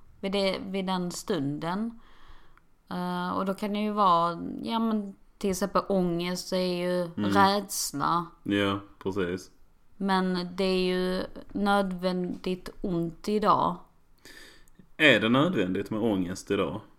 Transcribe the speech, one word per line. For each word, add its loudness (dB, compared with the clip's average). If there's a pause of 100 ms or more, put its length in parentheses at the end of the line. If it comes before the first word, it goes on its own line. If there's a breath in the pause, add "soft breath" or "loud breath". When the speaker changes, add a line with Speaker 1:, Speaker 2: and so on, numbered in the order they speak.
(200)
Speaker 1:
vid -4
det, 0
vid -4
den -2
stunden. -4 (880 soft breath)
Eh, -4
och -2
då -2
kan -4
det -2
ju -2
vara, 4 (240)
ja, -2
men -2 (240)
till -2
exempel 0
ångest 0
är 0
ju 0 (140)
Speaker 2:
Mm. 0
Speaker 1:
rädsla. 2 (160)
Speaker 2:
Ja, 2 (240)
precis. -2 (460)
Speaker 1:
Men 0
det 0
är 2 (120)
ju -2 (300)
nödvändigt -2 (120)
ont -4
idag. 2 (1200 loud breath)
Speaker 2:
Är 8
det 2
nödvändigt 2
med -2
ångest 0
idag? 0 (180)